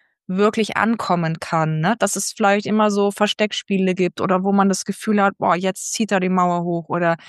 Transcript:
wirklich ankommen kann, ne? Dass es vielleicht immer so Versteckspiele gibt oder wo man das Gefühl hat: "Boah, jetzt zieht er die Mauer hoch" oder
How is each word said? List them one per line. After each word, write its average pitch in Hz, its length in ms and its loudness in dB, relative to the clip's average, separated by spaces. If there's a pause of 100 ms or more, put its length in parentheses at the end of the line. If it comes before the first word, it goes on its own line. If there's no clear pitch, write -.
(280)
wirklich 208 500 0
ankommen 175 640 0
kann, 156 400 0
ne? 185 200 2
Dass 196 180 -2
es - 180 -6
vielleicht 208 300 2
immer 214 260 2
so 202 200 2
Versteckspiele 202 840 0
gibt 180 260 -2
oder 185 220 0
wo 196 80 0
man 196 180 4
das 185 160 -2
Gefühl 208 360 -2
hat: 196 160 0
"Boah, 190 180 2
jetzt 185 380 -4
zieht 220 180 -2
er 196 80 2
die 185 100 -2
Mauer 180 340 0
hoch" 170 260 -4
oder 170 260 0 (140)